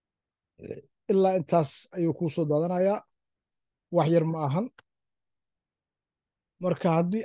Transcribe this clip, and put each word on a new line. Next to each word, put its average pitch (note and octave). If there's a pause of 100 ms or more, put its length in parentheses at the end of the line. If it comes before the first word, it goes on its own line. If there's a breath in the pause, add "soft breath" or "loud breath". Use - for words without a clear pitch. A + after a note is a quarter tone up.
(1080)
Ilaa F#3+
intaas E3 (200)
ayuu E3
kuu E3+
soo E3
daadanayaa. F3+ (920)
Wax E3
yar E3
ma D#3+
ahan. E3 (1900)
Marka, F3+
haddii F3